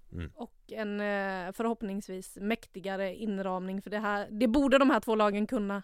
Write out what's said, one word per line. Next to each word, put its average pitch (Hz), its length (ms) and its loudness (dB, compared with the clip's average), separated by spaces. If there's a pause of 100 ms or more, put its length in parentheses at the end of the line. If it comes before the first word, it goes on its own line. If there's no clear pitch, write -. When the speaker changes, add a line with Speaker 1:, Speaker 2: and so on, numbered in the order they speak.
(120)
Speaker 1:
Mm. 87 240 -6
Speaker 2:
Och - 180 -12 (140)
en, 208 340 -6
eh, 196 520 -2
förhoppningsvis 202 880 -4
mäktigare 196 760 -4
inramning, 190 680 -4
för - 80 -14
det 208 100 -4
här, 208 320 -2
det 214 160 4
borde 269 300 6
de 269 120 6
här 254 100 4
två 220 160 0
lagen 208 320 2
kunna 202 360 -2